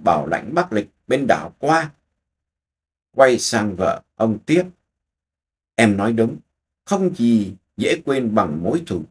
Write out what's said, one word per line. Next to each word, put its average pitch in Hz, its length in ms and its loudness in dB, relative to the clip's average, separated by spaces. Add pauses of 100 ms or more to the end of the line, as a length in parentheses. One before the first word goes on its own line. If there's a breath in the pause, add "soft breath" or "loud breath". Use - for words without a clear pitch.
bảo 76 240 0
lãnh 87 260 -6
Bắc 175 200 -2
Lịch 107 140 -4 (200)
bên 135 200 0
đảo 80 320 -2
qua." 151 320 0 (1200)
Quay 127 240 6
sang 104 360 -2
vợ, 85 260 -2 (140)
ông 110 300 0
tiếp. 175 180 2 (1120)
"Em 107 220 2
nói 107 160 0
đúng, 113 240 0 (480)
không 190 300 0
gì 110 380 2 (240)
dễ 147 280 -2
quên 127 300 -2
bằng 85 280 -2
mối 143 220 -4
thù 85 260 -6